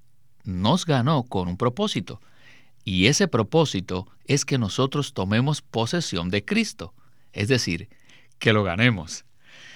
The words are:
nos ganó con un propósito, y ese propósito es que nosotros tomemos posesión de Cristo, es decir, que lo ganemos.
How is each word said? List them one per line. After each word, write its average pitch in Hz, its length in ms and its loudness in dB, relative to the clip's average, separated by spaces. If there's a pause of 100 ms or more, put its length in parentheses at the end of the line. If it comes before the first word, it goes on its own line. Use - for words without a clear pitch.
(440)
nos 107 420 0
ganó 139 380 2
con 90 240 -4
un 90 100 -4
propósito, 120 640 -4 (600)
y 92 240 4
ese 175 200 4
propósito 101 800 0 (180)
es 139 200 0
que 135 140 0
nosotros 135 540 -2
tomemos 113 500 0
posesión 113 640 -2
de 101 160 -2
Cristo, - 480 -4 (380)
es 107 160 -2
decir, 120 420 -2 (480)
que 117 160 4
lo 107 100 2
ganemos. 95 600 -2 (500)